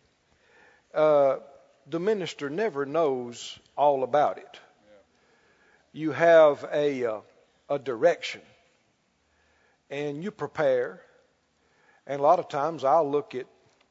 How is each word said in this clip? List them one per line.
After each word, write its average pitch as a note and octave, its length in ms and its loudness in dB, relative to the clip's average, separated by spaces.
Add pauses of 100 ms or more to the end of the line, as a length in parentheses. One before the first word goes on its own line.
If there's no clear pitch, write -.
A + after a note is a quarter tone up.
(920)
uh, D3 440 4 (500)
the D3+ 120 -6
minister F3 500 -4
never D3+ 360 -6
knows C3+ 720 -4 (180)
all C#3 260 2
about B2 340 0
it. - 220 -20 (1300)
You D3+ 200 -6
have D#3 580 6
a, D3 320 -2
uh, A2 160 -4 (500)
a C#3+ 80 -2
direction, B2+ 640 -2 (1500)
and D3 340 -8
you G#3 80 -8
prepare. C#3+ 680 -4 (1040)
And C#3 140 -6
a - 20 0
lot E3 160 6
of D#3 80 -10
times D3 380 -6
I'll C#3+ 260 2
look C#3+ 240 -4
at, B2 100 -10 (460)